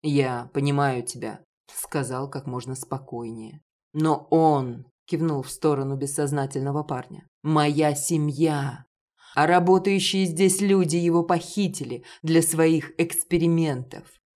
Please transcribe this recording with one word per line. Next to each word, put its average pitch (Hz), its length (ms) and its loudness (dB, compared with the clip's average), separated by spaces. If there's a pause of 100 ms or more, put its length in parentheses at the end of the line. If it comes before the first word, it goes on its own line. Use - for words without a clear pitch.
«Я 131 520 0
понимаю 143 500 0
тебя», 117 420 -10 (280)
сказал 131 560 -6
как 139 180 -10
можно 123 280 -8
спокойнее. 117 880 -12 (320)
«Но 156 380 0
он», 135 600 2 (200)
кивнул 156 320 -2
в - 80 -12
сторону 139 460 -2
бессознательного 139 880 -4
парня, - 440 -10 (160)
«моя 147 520 2
семья. 147 880 -2 (500)
А 147 100 4
работающие 185 800 4
здесь 185 360 2
люди 190 340 2
его 170 280 2
похитили 170 800 -4 (180)
для 165 200 4
своих 160 560 2
экспериментов. 165 1040 0 (320)